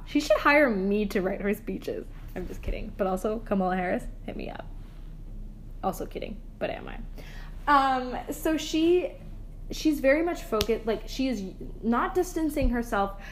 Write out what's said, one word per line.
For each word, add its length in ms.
She 140
should 160
hire 340
me 360
to 140
write 200
her 120
speeches. 540
I'm 100
just 160
kidding. 340
But 120
also, 320
Kamala 360
Harris, 280
hit 120
me 140
up. 160
Also 240
kidding, 300
but 100
am 180
I? 100
Um, 500
so 260
she, 560
she's 300
very 220
much 220
focused, 420
like, 200
she 220
is 140
not 320
distancing 560
herself 500